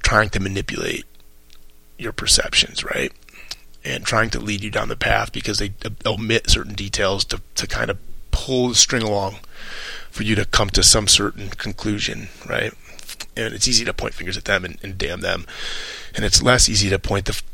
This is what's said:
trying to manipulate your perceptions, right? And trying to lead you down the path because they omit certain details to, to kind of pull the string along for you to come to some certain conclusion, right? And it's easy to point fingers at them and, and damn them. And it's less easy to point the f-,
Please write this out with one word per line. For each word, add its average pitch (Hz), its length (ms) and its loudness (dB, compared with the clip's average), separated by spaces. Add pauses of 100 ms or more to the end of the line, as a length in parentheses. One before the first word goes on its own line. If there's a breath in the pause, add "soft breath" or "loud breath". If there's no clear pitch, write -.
trying 107 280 6
to 101 100 2
manipulate - 640 -2 (920)
your - 160 -8
perceptions, - 720 2
right? - 280 -2 (720 loud breath)
And 131 200 -6
trying 113 260 2
to 120 100 -2
lead 104 220 -2
you 107 80 -6
down 107 180 0
the 110 80 -4
path 110 360 0
because 113 260 -4
they 101 140 -2 (320)
omit 110 460 0
certain 98 240 2
details 98 520 0
to, - 140 -4 (140)
to - 120 -4
kind - 240 -2
of - 80 -4 (320)
pull 127 380 2
the 117 60 -2
string 117 280 6
along 107 340 0 (760 loud breath)
for - 140 -4
you 110 100 2
to 101 100 4
come 101 260 2
to 95 120 4
some 104 260 6
certain 101 420 2
conclusion, 104 800 -4 (180)
right? - 280 -2 (640 loud breath)
And 113 180 -4
it's 107 140 2
easy 117 160 4
to - 100 0
point - 180 -4
fingers 90 240 -6
at - 80 -8
them 95 200 2
and, 85 180 -8
and 92 160 -8
damn 90 220 -4
them. 90 260 -2 (680 loud breath)
And 107 100 0
it's - 180 4
less 123 260 6
easy 98 220 2
to 98 80 4
point 98 280 0
the 107 60 0
f-, - 100 -4 (100)